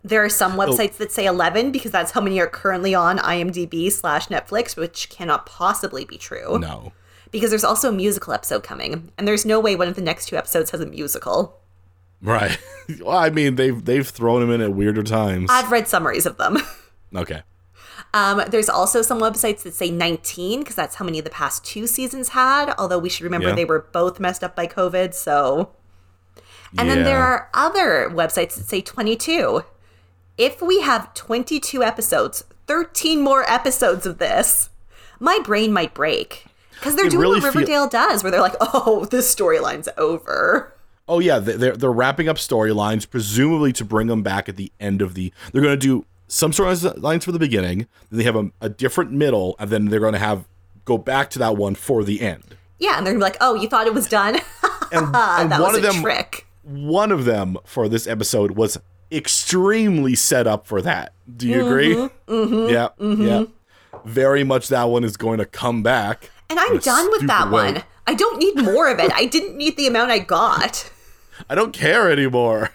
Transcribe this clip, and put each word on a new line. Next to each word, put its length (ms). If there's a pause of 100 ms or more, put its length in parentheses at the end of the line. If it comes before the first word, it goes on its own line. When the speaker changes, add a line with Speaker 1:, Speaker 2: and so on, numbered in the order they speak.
Speaker 1:
There 220
are 40
some 300
Speaker 2:
Oh. 80
Speaker 1:
websites 300
that 160
say 120
eleven 460
because 220
that's 180
how 100
many 200
are 80
currently 480
on 240
I 180
M 140
D 120
B 260
slash 360
Netflix, 500
which 320
cannot 380
possibly 580
be 140
true. 400
Speaker 2:
No. 340 (380)
Speaker 1:
Because 200
there's 120
also 280
a 20
musical 400
episode 320
coming, 520
and 120
there's 180
no 140
way 160
one 100
of 80
the 80
next 240
two 100
episodes 360
has 80
a 60
musical. 760 (600)
Speaker 2:
Right. 420
<laughs> 60 (320)
Well, 160
I 140
mean, 240
they've, 300
they've 240
thrown 340
'em 80
in 100
at 140
weirder 300
times. 480
Speaker 1:
I've 180
read 160
summaries 400
of 120
them. 200 (300)
<laughs> 260
Speaker 2:
Okay. 280 (720)
Speaker 1:
Um, 340
there's 200
also 340
some 180
websites 420
that 120
say 180
nineteen, 720
'cause 100
that's 220
how 80
many 160
the 100
past 340
two 220
seasons 440
had, 480
although 200
we 100
should 140
remember 280
Speaker 2:
Yeah. 40
Speaker 1:
they 100
were 280
both 260
messed 240
up 140
by 100
covid, 480
so. 560 (1080)
And 100
then 160
there 140
Speaker 2:
Yeah. 60
Speaker 1:
are 280
other 580
websites 440
that 120
say 140
twenty-two. 840 (760)
If 240
we 180
have 320
twenty-two 720
episodes, 640 (220)
thirteen 540
more 300
episodes 560
of 100
this, 540 (500)
my 240
brain 260
might 220
break. 540 (340)
'Cause 160
they're 100
Speaker 2:
It 40
Speaker 1:
doing 100
Speaker 2:
really 200
Speaker 1:
what 120
Speaker 2:
feel- 80
Speaker 1:
Riverdale 280
does, 340
where 80
they're 100
like, 200
"Oh, 500
this 240
storyline's 540 (100)
over." 720 (360)
Speaker 2:
Oh, 100
yeah, 220
they, 160
they're, 200
they're 160
wrapping 360
up 100
storylines, 720
presumably 640
to 100
bring 260
'em 120
back 260
at 80
the 240
end 220
of 120
the, 160 (220)
they're 80
gonna 160
do 300 (220)
some 240
storylines 720
for 80
the 60
beginning, 480 (220)
then 100
they 60
have 120
a, 140 (120)
a 80
different 420
middle, 460
and 100
then 180
they're 140
gonna 180
have, 280 (400)
go 100
back 320
to 120
that 180
one 160
for 300
the 180
end. 340 (220)
Speaker 1:
Yeah, 180
and 100
they're 60
gonna 100
be 80
like, 120
"Oh, 140
you 120
thought 180
it 60
was 160
done? 300 (240)
<laughs> 300
Speaker 2:
And, 140
and 440
Speaker 1:
That 100
Speaker 2:
one 140
Speaker 1:
was 40
Speaker 2:
of 60
Speaker 1:
a 40
Speaker 2:
them, 140
Speaker 1:
trick." 440 (160)
Speaker 2:
one 480
of 140
them 400
for 240
this 180
episode 460
was 260 (320)
extremely 1040
set 320
up 200
for 160
that. 300 (240)
Do 120
you 180
agree? 300
Speaker 1:
Mm-hmm, 360
mm-hmm, 400
Speaker 2:
Yeah, 160 (120)
Speaker 1:
mm-hmm. 260
Speaker 2:
yeah. 180 (600)
Very 400
much 240
that 160
one 180
is 140
going 220
to 80
come 360
back 480 (200)
Speaker 1:
And 100
I'm 120
Speaker 2:
in 60
a 20
Speaker 1:
done 300
with 160
that 220
Speaker 2:
stupid 60
way. 180
Speaker 1:
one. 100 (240)
I 80
don't 240
need 240
more 260
of 120
it. 140
I 120
didn't 300
need 200
the 120
amount 240
I 80
got. 720 (600)
Speaker 2:
I 40
don't 180
care 380
anymore. 640